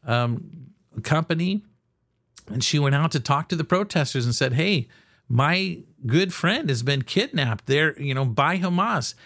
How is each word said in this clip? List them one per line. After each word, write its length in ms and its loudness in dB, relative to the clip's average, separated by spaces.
um, 680 -4
company, 600 0
and 160 -4
she 140 0
went 160 4
out 180 2
to 80 -2
talk 280 0
to 80 -4
the 80 -2
protesters 600 0
and 100 0
said, 200 0
"Hey, 340 0
my 520 0
good 280 2
friend 340 0
has 140 0
been 200 0
kidnapped 640 -2
there, 340 2
you 140 -4
know, 100 -2
by 340 0
Hamas." 560 -2